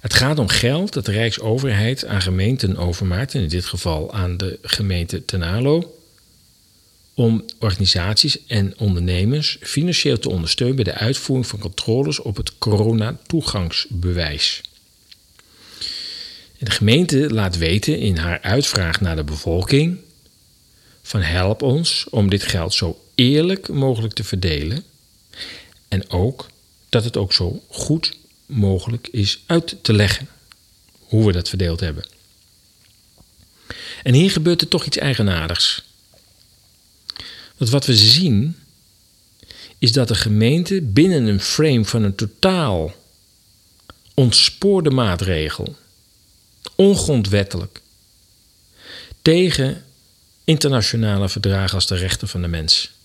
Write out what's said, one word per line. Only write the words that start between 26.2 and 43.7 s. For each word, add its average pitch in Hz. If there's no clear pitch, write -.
dat 113
het 117
ook 98
zo 90
goed -
mogelijk 104
is 101
uit 170
te 120
leggen 104
hoe 110
we 101
dat 87
verdeeld 85
hebben." 80
En 123
hier 175
gebeurt 170
er -
toch -
iets -
eigenaardigs. 87
Want 120
wat 139
we 120
zien 131
is 113
dat 120
de 117
gemeente 139
binnen 139
een 101
frame 139
van 113
een 98
totaal 110